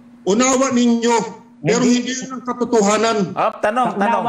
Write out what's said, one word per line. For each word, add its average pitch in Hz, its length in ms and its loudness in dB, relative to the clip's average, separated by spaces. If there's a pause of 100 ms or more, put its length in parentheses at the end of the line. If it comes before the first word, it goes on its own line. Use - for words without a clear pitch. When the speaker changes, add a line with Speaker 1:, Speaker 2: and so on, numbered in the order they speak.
(240)
Speaker 1:
Unawa 254 440 2
ninyo, 233 480 2 (440)
pero 220 200 0
Speaker 2:
Hindi. 240 220 4
Speaker 1:
hindi 247 120 -6
yun - 160 -10
ang 254 120 -12
katotohanan. 226 760 0 (140)
Speaker 3:
Up, 202 280 -2
tanong, 226 260 0
Speaker 2:
Sa 196 100 -6
unawa 208 160 0 (160)